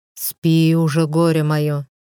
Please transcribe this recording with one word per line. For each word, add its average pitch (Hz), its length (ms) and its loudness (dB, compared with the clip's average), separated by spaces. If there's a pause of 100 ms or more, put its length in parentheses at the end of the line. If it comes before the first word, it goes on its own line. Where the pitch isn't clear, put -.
(140)
«Спи 160 600 0
уже, 160 320 0
горе 160 360 0
мое», 151 420 -2 (240)